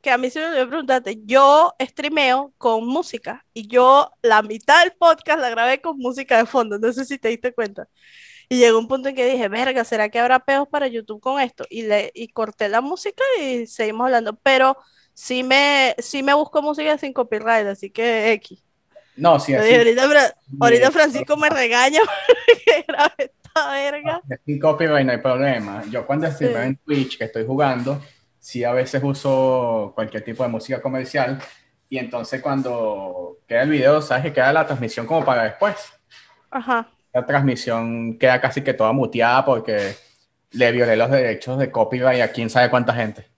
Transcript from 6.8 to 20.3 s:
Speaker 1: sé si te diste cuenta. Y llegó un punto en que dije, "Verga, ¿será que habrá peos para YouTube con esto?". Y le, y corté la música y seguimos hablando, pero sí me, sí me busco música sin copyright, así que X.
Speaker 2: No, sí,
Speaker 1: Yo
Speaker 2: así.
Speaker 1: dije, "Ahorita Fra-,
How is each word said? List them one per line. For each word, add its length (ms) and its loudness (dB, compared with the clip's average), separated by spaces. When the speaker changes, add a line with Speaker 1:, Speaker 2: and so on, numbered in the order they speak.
Speaker 1:
sé 120 -6
si 140 -10
te 100 -4
diste 240 -4
cuenta. 340 -8
Y 100 -2
llegó 200 6
un 100 -4
punto 220 -4
en 40 -14
que 160 0
dije, 180 -2
"Verga, 360 -2
¿será 240 -2
que 100 -4
habrá 220 4
peos 280 -2
para 200 -4
YouTube 320 -10
con 200 -4
esto?". 300 -6
Y 120 -10
le, 320 0
y 140 -14
corté 420 -6
la 100 2
música 420 -8
y 260 -4
seguimos 400 -4
hablando, 360 0
pero 340 4
sí 300 -6
me, 540 2
sí 240 -6
me 120 2
busco 280 0
música 360 -2
sin 140 -8
copyright, 560 -2
así 220 -10
que 420 0
X. 320 -8
Speaker 2:
No, 220 4
sí, 140 -2
Speaker 1:
Yo 60 2
Speaker 2:
así. 100 2
Speaker 1:
dije, 100 8
"Ahorita 300 4
Fra-, 260 4